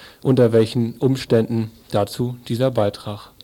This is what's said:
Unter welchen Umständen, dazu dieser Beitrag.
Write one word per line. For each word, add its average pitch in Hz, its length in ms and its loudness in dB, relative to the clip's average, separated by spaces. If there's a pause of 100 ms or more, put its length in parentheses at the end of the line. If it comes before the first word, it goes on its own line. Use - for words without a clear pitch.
(220)
Unter 123 300 4
welchen 113 460 0
Umständen, 117 720 0 (200)
dazu 120 460 -4 (100)
dieser 127 240 -2
Beitrag. 104 600 -4 (140)